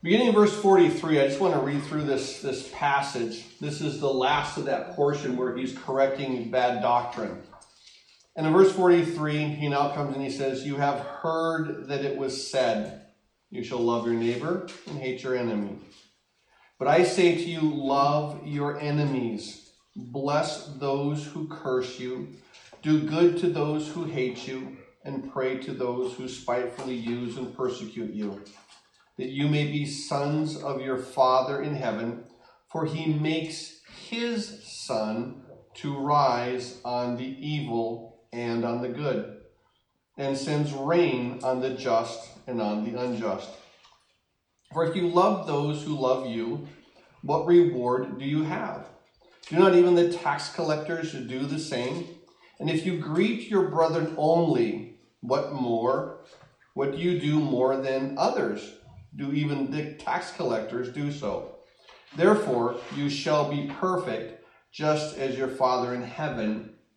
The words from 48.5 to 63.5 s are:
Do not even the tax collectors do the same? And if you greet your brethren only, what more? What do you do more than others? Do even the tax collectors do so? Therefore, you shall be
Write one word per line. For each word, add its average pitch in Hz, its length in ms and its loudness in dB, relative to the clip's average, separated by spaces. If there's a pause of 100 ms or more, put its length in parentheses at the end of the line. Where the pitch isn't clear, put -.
Do 156 100 0
not 185 180 10
even 175 180 8
the 170 180 6
tax - 400 -4
collectors 156 600 -4
do 131 340 -6
the 156 120 -4
same? 143 500 -6 (500)
And 147 100 -2
if 160 160 0
you 180 140 0
greet 170 500 0
your 190 200 2
brethren 160 500 0
only, 147 800 2 (220)
what 120 320 0
more? 123 720 -2 (500)
What 139 180 -2
do 147 60 -6
you 170 200 2
do 147 200 2
more 135 380 2
than 135 420 -2
others? 196 540 0 (420)
Do 143 180 -4
even 143 380 0
the 151 240 -6
tax - 380 -4
collectors 120 600 -4
do 143 200 -4
so? 98 460 -6 (580)
Therefore, 139 600 4 (200)
you 143 120 0
shall 151 400 2
be 143 300 -4